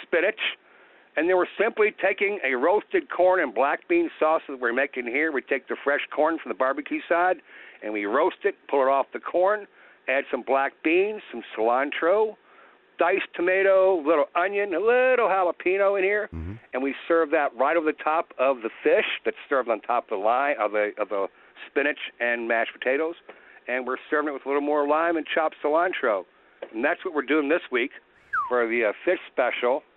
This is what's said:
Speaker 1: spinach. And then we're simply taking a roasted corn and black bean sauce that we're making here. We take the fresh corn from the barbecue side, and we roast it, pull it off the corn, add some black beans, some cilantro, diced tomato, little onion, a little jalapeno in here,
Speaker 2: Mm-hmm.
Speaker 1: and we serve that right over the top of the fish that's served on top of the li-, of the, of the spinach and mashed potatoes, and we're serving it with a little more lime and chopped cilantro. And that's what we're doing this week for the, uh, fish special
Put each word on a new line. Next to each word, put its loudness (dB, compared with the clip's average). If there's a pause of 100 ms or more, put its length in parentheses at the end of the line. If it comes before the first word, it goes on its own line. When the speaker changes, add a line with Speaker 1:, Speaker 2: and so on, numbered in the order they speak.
Speaker 1:
spinach. 0 (760)
And 0
then 4
we're 2 (120)
simply 0
taking 0
a 0
roasted 0
corn 4
and -2
black 0
bean 2
sauce 2
that -10
we're -2
making -2
here. -2
We -2
take -4
the -6
fresh 0 (140)
corn 2
from -8
the -10
barbecue -2 (100)
side, 2 (440)
and -8
we -4
roast 0
it, 0 (160)
pull 2
it 2
off 2
the -10
corn, 0 (420)
add 0
some -4
black 0 (100)
beans, 0
some -10 (160)
cilantro, 0 (640)
diced 0
tomato, 4 (100)
little 4 (100)
onion, 0
a -2
little 4
jalapeno 0
in 0
here, 0
Speaker 2:
Mm-hmm. -10 (200)
Speaker 1:
and -4
we -2 (140)
serve 2
that 2
right 2
over 0
the -8
top -2
of 2
the -6 (140)
fish 4 (200)
that's -2 (120)
served 0
on -2
top -2
of -2
the -2
li-, 2
of 0
the, 0 (100)
of -4
the -2 (420)
spinach -2 (220)
and -2
mashed 0
potatoes, -2 (520)
and -4
we're -4 (120)
serving 0
it -6
with -12
a -12
little 0
more 0
lime 2
and -4
chopped 0
cilantro. 0 (500)
And -4
that's -2
what -6
we're -2
doing 0
this 0 (100)
week -2 (580)
for 0
the, 0
uh, 0 (120)
fish 0 (120)
special -2 (140)